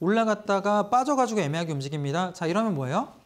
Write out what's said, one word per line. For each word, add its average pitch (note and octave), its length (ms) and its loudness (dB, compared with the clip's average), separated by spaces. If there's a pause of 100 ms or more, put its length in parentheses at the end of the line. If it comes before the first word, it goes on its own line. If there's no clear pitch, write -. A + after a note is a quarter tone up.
올라갔다가 G#3 920 0
빠져가지고 B3+ 500 2
애매하게 D#3+ 320 -2
움직입니다. D3 600 -2
자, F3 140 -6
이러면 G3+ 280 0
뭐예요? C#3+ 380 -2 (140)